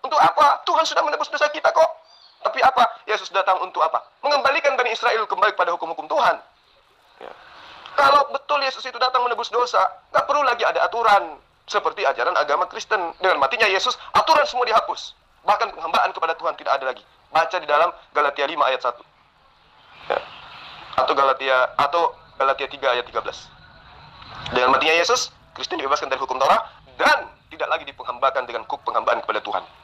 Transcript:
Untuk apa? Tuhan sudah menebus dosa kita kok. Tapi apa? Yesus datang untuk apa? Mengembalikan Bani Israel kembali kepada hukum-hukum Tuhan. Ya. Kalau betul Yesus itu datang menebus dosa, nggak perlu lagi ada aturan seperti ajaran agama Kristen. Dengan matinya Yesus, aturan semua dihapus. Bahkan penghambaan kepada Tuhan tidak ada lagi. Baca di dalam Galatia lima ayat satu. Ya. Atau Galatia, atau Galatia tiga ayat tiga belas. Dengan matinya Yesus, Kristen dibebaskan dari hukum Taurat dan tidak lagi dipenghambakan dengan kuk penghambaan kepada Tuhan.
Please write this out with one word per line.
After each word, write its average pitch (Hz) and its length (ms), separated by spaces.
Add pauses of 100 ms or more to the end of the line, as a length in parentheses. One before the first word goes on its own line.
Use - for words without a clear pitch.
Untuk 285 180
apa? 302 400
Tuhan 320 240
sudah 311 160
menebus 294 240
dosa 294 240
kita 302 240
kok. 320 160 (540)
Tapi 233 180
apa? 240 240 (220)
Yesus 202 260
datang 190 240
untuk 180 240
apa? 156 160 (240)
Mengembalikan 277 560
Bani 233 160
Israel 220 320
kembali 202 300
kepada 175 180
hukum-hukum 165 320
Tuhan. 196 300 (880)
Ya. - 80 (680)
Kalau 285 320
betul 277 320
Yesus 262 240
itu 254 140
datang 254 260
menebus 233 240
dosa, 240 300 (340)
nggak - 140
perlu 285 180
lagi 226 160
ada - 240
aturan 196 540 (260)
seperti 180 400
ajaran 135 320
agama 151 320
Kristen. 190 480
Dengan 165 240
matinya 220 240
Yesus, 196 320 (160)
aturan 294 320
semua 247 220
dihapus. - 500 (240)
Bahkan 208 320
penghambaan 175 400
kepada 165 240
Tuhan 160 160
tidak 135 240
ada 131 160
lagi. - 80 (320)
Baca 165 240
di 151 80
dalam 151 240 (240)
Galatia 143 320
lima 143 240
ayat 127 160
satu. - 160 (1040)
Ya. - 160 (720)
Atau 131 220
Galatia, 131 560
atau 151 400 (240)
Galatia 135 320
tiga 135 240
ayat 120 100
tiga - 140
belas. - 320 (1040)
Dengan 127 160
matinya 151 240
Yesus, 202 400 (240)
Kristen 320 240
dibebaskan 143 240
dari 135 160
hukum 131 160
Taurat 170 240 (320)
dan 277 340 (240)
tidak - 160
lagi 160 160
dipenghambakan 127 640
dengan 117 160
kuk - 220
penghambaan 117 340
kepada 107 240
Tuhan. 92 200 (200)